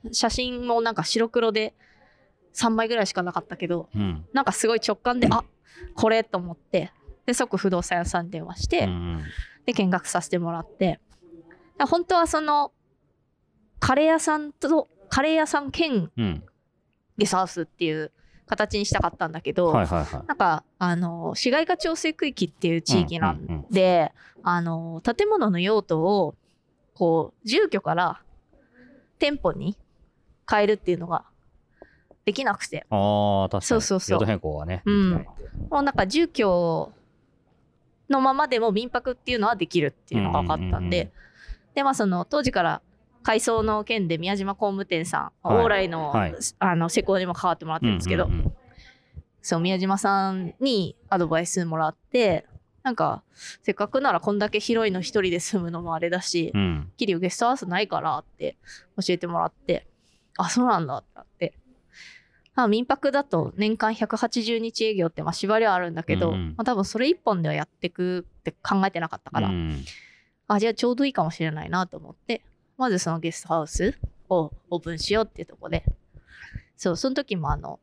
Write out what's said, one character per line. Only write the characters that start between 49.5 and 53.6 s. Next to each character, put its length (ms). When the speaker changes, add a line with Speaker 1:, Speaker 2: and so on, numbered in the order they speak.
Speaker 2:
う、 40
宮 180
島 200
さ 320
ん 300
に 340
ア 100
ド 80
バ 140
イ 60
ス 180
も 120
ら 120
っ 80
て、 500
な 60
ん 20
か、 300
「せ 380